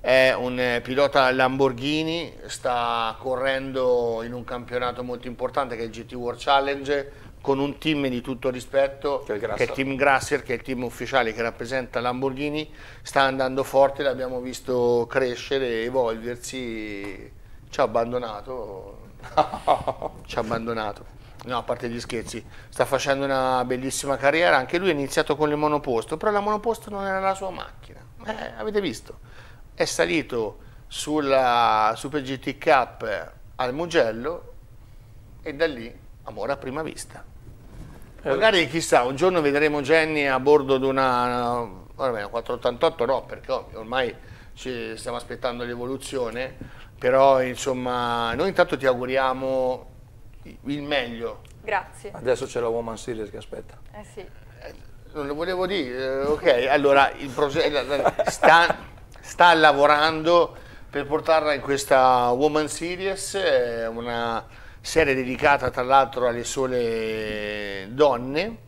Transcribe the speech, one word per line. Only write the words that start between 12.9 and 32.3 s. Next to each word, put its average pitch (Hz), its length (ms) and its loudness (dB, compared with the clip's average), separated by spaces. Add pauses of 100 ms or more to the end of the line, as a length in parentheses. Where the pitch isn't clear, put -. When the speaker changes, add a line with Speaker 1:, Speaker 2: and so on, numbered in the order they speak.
Speaker 1:
sta - 200 2
andando 131 400 0
forte, 135 400 2
l'abbiamo 127 380 -4
visto 120 680 0
crescere, 123 760 -2
evolversi, 113 1500 -6 (360)
ci - 120 -4
ha - 20 6
abbandonato. 113 1300 -4 (120)
Speaker 2:
<laughs> - 1040 -2
Speaker 1:
Ci - 140 -6
ha - 20 -2
abbandonato. 113 640 -4 (400)
No, 123 140 -4
a 113 40 -6
parte 120 280 -6
gli 120 100 -6
scherzi, 113 420 -8 (280)
sta - 160 0
facendo 139 400 0
una 131 400 2
bellissima 131 500 -2
carriera, 156 400 4
anche 131 220 0
lui 190 100 0
ha 175 40 4
iniziato 143 440 0
con 151 140 2
le 147 60 0
monoposto, 147 600 0
però 208 160 0
la 202 80 2
monoposto 214 480 -2
non 202 160 -6
era 190 160 -2
la 190 140 0
sua 190 160 -8
macchina, - 500 -14 (240)
eh, - 320 -10
avete 107 240 -2
visto? - 380 -6 (560)
È 170 100 2
salito 147 760 -2 (280)
sulla 123 1120 2
Super 139 260 -6
G 131 160 -8